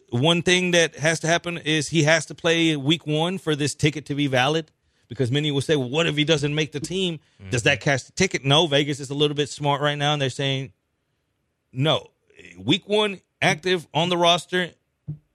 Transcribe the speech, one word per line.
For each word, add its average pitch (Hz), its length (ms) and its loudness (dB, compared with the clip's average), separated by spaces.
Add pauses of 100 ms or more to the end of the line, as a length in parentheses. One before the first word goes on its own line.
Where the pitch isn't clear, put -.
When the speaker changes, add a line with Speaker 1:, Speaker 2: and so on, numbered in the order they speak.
(120)
Speaker 1:
one 160 320 2
thing 180 280 2
that 170 240 2
has 151 260 -2
to 156 60 -4
happen 170 300 -2
is 151 320 -2
he 151 140 2
has 156 240 2
to 156 80 -14
play 165 400 2
week 147 320 -2
one 160 320 -2
for 151 160 -2
this 139 180 -2
ticket 151 340 -2
to 143 80 -6
be 143 120 0
valid, 139 440 0 (380)
because 117 220 -2
many 147 200 0
will 139 100 0
say, 156 140 0
"Well, 127 140 -2
what 160 160 0
if 151 100 -2
he 151 80 0
doesn't 147 300 0
make 151 180 -2
the 143 80 -8
team? 175 400 -4 (300)
Does 113 140 -2
that 143 160 2
Speaker 2:
Mm-hmm. - 40 -14
Speaker 1:
cash 139 200 0
the - 80 -20
ticket?" 180 340 -2
No, 151 220 4
Vegas 143 320 0
is 131 100 -12
a 139 60 -6
little 147 200 2
bit 147 140 -2
smart 143 320 -2
right 147 160 0
now, 143 160 0
and 147 80 -2
they're 131 80 0
saying, 135 420 -4 (1000)
"No, 135 400 0 (480)
week 143 280 0
one 208 340 0 (200)
active 180 520 0
on 170 160 0
the 175 80 2
roster, 175 520 2 (640)